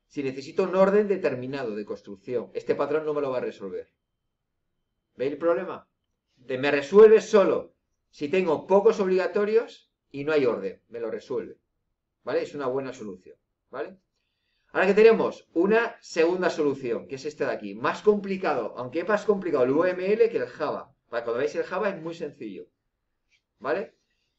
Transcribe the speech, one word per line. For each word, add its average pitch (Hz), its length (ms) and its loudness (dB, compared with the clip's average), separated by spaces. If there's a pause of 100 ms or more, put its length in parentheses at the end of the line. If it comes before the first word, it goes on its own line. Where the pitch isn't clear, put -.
si - 160 -8
necesito 139 400 -6
un 180 140 -2
orden 196 320 4
determinado 135 640 -4
de 104 100 -8
construcción? 104 720 -10
Este 147 220 -2
patrón 151 280 -2
no 151 80 -4
me 143 80 -4
lo 139 100 -4
va 127 80 -4
a - 20 -4
resolver. 98 520 -10 (1200)
¿Veis 139 160 -4
el 143 60 -10
problema? 170 500 -4 (580)
Te, 131 120 -6
me 143 120 0
resuelve 202 500 8
solo 180 540 2 (360)
si 147 180 -8
tengo 170 400 -2
pocos 196 320 4
obligatorios 202 880 0 (220)
y 139 100 -10
no 151 100 -2
hay 143 140 2
orden. 98 340 -4 (100)
Me 117 100 -12
lo 110 100 -6
resuelve. 110 460 -8 (680)
¿Vale? 151 200 -4
Es - 120 -12
una 139 140 -6
buena 127 240 -4
solución. 101 440 -16 (340)
¿Vale? 175 260 -12 (760)
Ahora 190 160 2
que 196 60 2
tenemos 208 600 4
una 208 460 0
segunda 175 500 0
solución, 131 580 -4
que 135 60 -10
es 135 100 -12
esta 147 220 -6
de 117 60 -2
aquí. 104 220 -10
Más 143 280 -4
complicado, 185 760 0
aunque 127 240 -6
es 175 80 -4
más 208 160 0
complicado 175 400 0
el 131 60 4
U 160 140 2
M 185 280 0
L 226 160 4
que - 80 -4
el - 100 -2
Java. 135 480 -8 (140)
Para 117 160 -6
cuando 117 140 -4
veáis 147 180 -2
el 160 80 -4
Java 196 240 -4
es 160 120 -4
muy 165 140 -10
sencillo. 135 520 -12 (920)
¿Vale? 156 360 -4 (440)